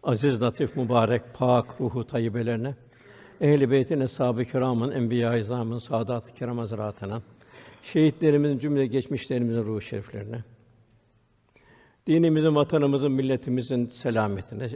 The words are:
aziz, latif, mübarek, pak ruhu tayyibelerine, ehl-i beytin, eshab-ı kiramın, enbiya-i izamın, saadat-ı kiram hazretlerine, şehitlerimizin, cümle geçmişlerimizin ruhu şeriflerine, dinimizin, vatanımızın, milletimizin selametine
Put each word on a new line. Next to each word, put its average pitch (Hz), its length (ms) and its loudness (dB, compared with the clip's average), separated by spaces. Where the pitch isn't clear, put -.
aziz, 127 380 2
latif, 123 340 -2
mübarek, 120 460 2
pak 123 480 2
ruhu 120 260 -4
tayyibelerine, 117 680 -2
ehl-i 143 300 4
beytin, 135 280 2
eshab-ı 123 460 0
kiramın, 127 460 -2
enbiya-i 117 500 0
izamın, 117 360 -4
saadat-ı 113 560 -4
kiram 120 240 -8
hazretlerine, 107 640 -8
şehitlerimizin, 147 760 2
cümle 143 260 0
geçmişlerimizin 123 800 -2
ruhu 107 180 -4
şeriflerine, 104 600 -10
dinimizin, 160 480 4
vatanımızın, 143 560 2
milletimizin 127 760 -2
selametine 110 880 -4